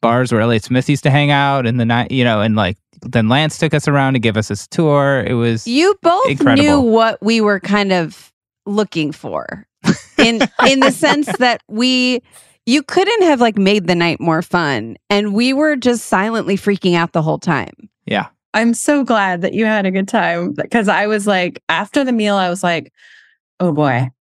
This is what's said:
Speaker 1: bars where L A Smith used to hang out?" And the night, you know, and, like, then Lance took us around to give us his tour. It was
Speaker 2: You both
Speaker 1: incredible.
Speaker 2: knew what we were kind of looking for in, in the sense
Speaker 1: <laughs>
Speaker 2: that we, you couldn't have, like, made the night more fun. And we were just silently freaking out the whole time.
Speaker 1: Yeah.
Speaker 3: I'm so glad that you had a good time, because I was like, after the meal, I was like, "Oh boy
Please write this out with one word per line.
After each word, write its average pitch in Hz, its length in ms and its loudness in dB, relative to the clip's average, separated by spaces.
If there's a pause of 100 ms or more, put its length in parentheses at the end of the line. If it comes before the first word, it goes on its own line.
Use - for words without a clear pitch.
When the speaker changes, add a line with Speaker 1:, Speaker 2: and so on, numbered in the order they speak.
Speaker 1:
bars 120 300 2
where 113 100 2
L 117 80 2
A 113 80 2
Smith 127 320 -2
used 143 140 0
to 147 60 4
hang 143 200 2
out?" 139 360 0
And 120 140 0
the 117 60 0
night, 120 240 0
you 127 140 0
know, 113 180 2
and, 107 140 0
like, 95 200 0 (260)
then 117 260 -2
Lance 147 300 2
took 160 140 0
us 151 160 -2
around 135 260 0
to 131 40 0
give 110 180 0
us 110 120 -2
his - 180 -8
tour. 143 600 0
It 127 80 -2
was 117 320 -2
Speaker 2:
You 320 360 2
both 381 260 2
Speaker 1:
incredible. - 340 2
Speaker 2:
knew 294 180 4
what 226 420 2
we 226 180 2
were 208 200 0
kind 196 320 0
of 170 380 -4 (360)
looking 196 460 -4
for - 540 -10 (520)
in, 233 220 2 (260)
in 269 140 4
the 269 120 4
sense 285 340 0
Speaker 1:
<laughs> 190 120 -6
Speaker 2:
that 240 300 0
we, 254 520 0 (460)
you 277 160 2
couldn't 392 400 0
have, 302 180 4
like, 226 180 2
made 196 280 2
the 175 80 2
night 170 260 0
more 160 220 0
fun. 139 540 -2 (140)
And 202 240 0
we 240 180 2
were 302 240 0
just 240 300 -2
silently 202 500 0
freaking 190 380 0
out 170 180 0
the 165 100 0
whole 156 160 -2
time. 143 340 -4 (340)
Speaker 1:
Yeah. - 200 -2 (260)
Speaker 3:
I'm 233 220 2
so 285 300 0
glad 196 380 0
that 190 120 -4
you 220 100 0
had 214 220 0
a 190 60 0
good 190 160 -2
time, 175 460 -2
because 220 340 -2
I 196 180 2
was 208 200 -2
like, 185 420 -2
after 196 360 -2
the 262 80 -2
meal, 214 220 0
I 185 160 0
was 185 140 -6
like, 165 280 -2 (680)
"Oh 180 100 0
boy 135 400 0 (100)